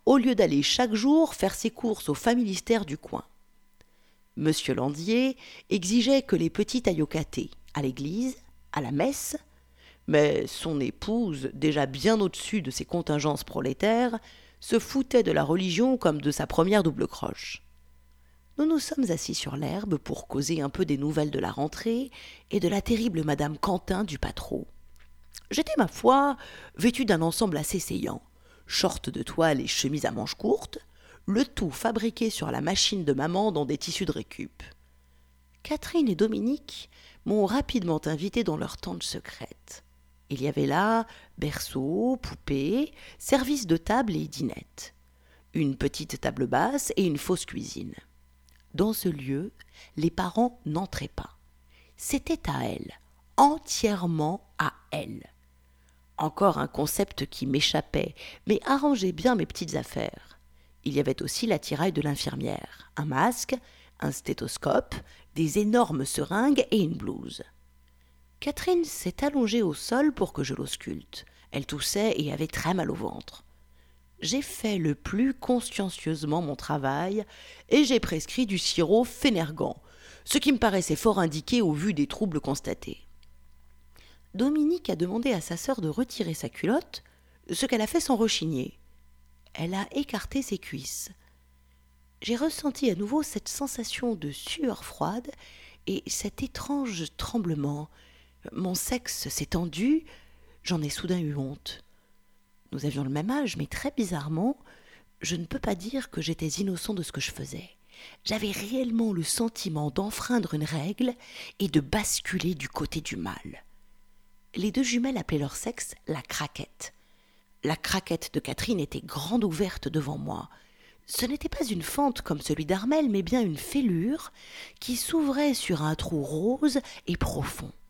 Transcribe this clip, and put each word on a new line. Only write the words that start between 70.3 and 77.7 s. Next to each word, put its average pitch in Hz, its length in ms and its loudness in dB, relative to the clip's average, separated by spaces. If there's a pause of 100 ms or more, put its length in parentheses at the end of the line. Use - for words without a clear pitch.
que 139 100 -2
je 131 80 -4
l'ausculte. - 720 -8 (260)
Elle 139 140 -4
toussait 196 540 0
et 147 120 -2
avait 147 160 -2
très - 280 -2
mal 165 160 0
au - 40 -2
ventre. - 520 -10 (720)
J'ai 247 200 0
fait 208 380 -2
le 156 160 2
plus 247 400 0
consciencieusement 165 1080 -2
mon 143 160 -4
travail 151 720 -2 (420)
et 285 160 8